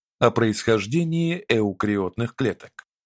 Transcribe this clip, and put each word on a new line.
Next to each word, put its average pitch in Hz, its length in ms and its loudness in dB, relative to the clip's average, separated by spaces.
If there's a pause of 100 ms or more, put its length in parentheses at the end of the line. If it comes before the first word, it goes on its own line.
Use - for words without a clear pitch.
(180)
о 117 140 4
происхождении 139 1160 0
эукариотных 104 840 -2
клеток. - 500 -6 (220)